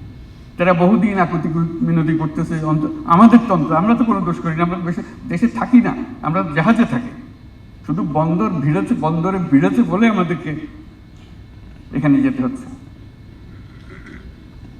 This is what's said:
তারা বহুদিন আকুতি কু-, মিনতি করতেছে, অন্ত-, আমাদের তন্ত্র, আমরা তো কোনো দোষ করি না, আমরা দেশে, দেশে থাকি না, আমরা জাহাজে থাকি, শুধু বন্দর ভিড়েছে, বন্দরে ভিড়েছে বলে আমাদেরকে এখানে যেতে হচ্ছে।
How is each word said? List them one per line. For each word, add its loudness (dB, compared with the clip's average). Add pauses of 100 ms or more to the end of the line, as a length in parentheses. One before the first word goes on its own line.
(580)
তারা 4
বহুদিন 4
আকুতি 0
কু-, -2
মিনতি 2
করতেছে, -4
অন্ত-, 0 (160)
আমাদের 8 (100)
তন্ত্র, 0
আমরা 2
তো 2
কোনো 0
দোষ -4
করি -4
না, -2
আমরা -2
দেশে, -6 (260)
দেশে 0
থাকি 2
না, 0 (260)
আমরা -2 (100)
জাহাজে 4
থাকি, -4 (760)
শুধু -2
বন্দর 0
ভিড়েছে, 0
বন্দরে -2
ভিড়েছে 2
বলে 2
আমাদেরকে -4 (1300)
এখানে 2
যেতে 0
হচ্ছে। -4 (2250)